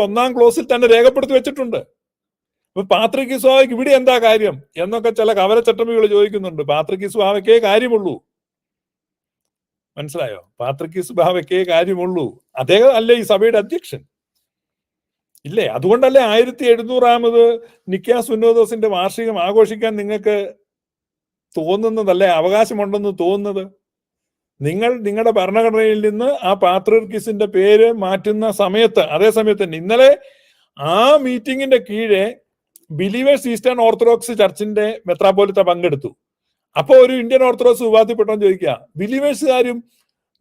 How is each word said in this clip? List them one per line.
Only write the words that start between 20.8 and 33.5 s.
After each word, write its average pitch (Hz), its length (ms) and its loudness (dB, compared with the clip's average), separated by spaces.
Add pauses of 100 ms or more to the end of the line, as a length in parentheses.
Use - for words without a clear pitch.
തോന്നുന്നതല്ലേ, 196 680 0 (120)
അവകാശമുണ്ടെന്ന് 202 800 -2
തോന്നുന്നത്? 196 440 -4 (1040)
നിങ്ങൾ 208 240 -2 (160)
നിങ്ങളുടെ 220 320 0
ഭരണഘടനയിൽ 214 600 0 (100)
നിന്ന് 220 200 -4 (200)
ആ - 40 2
പാത്രിയർക്കീസിന്റെ 202 1040 0
പേര് 208 320 4 (160)
മാറ്റുന്ന 208 480 -2
സമയത്ത്, 202 520 0 (120)
അതേ 190 220 4
സമയത്ത് 214 260 0
തന്നെ 165 200 -8
ഇന്നലെ 240 280 4 (680)
ആ 160 200 0 (260)
മീറ്റിംഗിന്റെ 254 640 -2
കീഴെ 208 380 -2 (680)
ബിലീവേഴ്സ് 247 600 -2